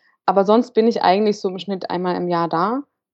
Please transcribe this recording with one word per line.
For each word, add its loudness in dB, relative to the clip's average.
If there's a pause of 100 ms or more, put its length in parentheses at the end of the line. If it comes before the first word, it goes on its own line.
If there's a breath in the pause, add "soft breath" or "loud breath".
(260 soft breath)
Aber 2
sonst 2
bin 4
ich 0
eigentlich 2
so -4
im -10
Schnitt -8
einmal -4
im -4
Jahr 0
da. -2 (300)